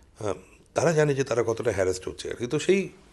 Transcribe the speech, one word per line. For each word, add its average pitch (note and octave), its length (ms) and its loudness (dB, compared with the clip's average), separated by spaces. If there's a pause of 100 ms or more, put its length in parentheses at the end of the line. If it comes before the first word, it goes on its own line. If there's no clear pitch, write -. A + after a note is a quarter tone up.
(200)
আহ, G#2+ 120 -2 (420)
তারা E3 180 4
জানে D3+ 220 4
যে C3 100 -2
তারা A#2 220 0
কতটা A2+ 260 -2
হ্যারাসড F#2 360 0
হচ্ছে - 220 -10
আর - 40 -6
কি। A#2+ 120 -6
তো - 120 -2
সেই F#3+ 300 2 (240)